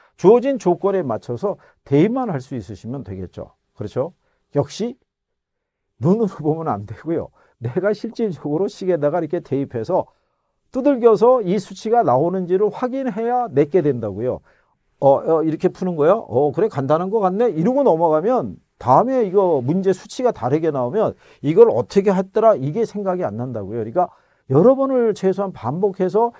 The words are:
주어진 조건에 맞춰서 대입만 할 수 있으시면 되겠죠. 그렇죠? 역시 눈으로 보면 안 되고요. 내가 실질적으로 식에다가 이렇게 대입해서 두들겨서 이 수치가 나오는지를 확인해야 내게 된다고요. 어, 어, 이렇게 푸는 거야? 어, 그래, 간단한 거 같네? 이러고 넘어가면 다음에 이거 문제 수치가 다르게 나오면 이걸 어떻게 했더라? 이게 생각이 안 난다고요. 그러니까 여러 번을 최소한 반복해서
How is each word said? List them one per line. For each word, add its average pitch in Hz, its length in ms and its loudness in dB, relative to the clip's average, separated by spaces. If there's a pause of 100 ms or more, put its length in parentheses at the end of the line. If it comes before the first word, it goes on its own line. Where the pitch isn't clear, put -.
(180)
주어진 240 420 4
조건에 190 440 0
맞춰서 123 540 -6 (260)
대입만 226 460 0
할 143 120 -6
수 131 140 -12
있으시면 113 480 -12
되겠죠. 92 500 -12 (220)
그렇죠? 127 380 -6 (420)
역시 202 420 -4 (1000)
눈으로 196 280 2
보면 156 400 -4
안 107 180 -4
되고요. 127 440 -6 (280)
내가 170 360 -2
실질적으로 202 760 -4
식에다가 170 520 -2
이렇게 170 200 -4
대입해서 139 680 -4 (640)
두들겨서 240 720 4
이 190 160 0
수치가 220 440 -2
나오는지를 180 680 2
확인해야 247 800 -4
내게 147 300 2
된다고요. 113 580 -2 (600)
어, 139 100 4
어, 156 340 2
이렇게 160 240 -2
푸는 180 280 -4
거야? 156 180 4
어, 143 380 0
그래, 190 160 0
간단한 151 420 -2
거 220 100 0
같네? 202 300 0
이러고 214 340 0
넘어가면 165 760 0 (200)
다음에 214 480 2
이거 175 380 2
문제 185 300 0
수치가 240 380 -4
다르게 156 400 -2
나오면 139 420 -2 (280)
이걸 185 300 6
어떻게 190 400 0
했더라? 196 440 2
이게 151 300 -4
생각이 190 380 -6
안 107 120 -4
난다고요. 113 420 -8
그러니까 117 320 -2 (400)
여러 190 260 6
번을 254 380 0
최소한 190 400 -2
반복해서 190 880 -2